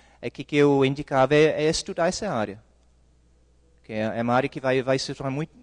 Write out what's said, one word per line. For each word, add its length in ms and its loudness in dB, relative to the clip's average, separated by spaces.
É, 80 -8
que, 120 -12
que 140 -6
eu 300 4
indicava 480 0
é, 300 4
é 40 2
estudar 400 -2
essa 220 -6
área. 340 -6
Que 80 -16
é, 260 -4
é 40 -2
uma 100 0
área 160 2
que 100 -14
vai, 220 0
vai 180 0
se 160 -8
tornar 160 -8
muito, 320 -8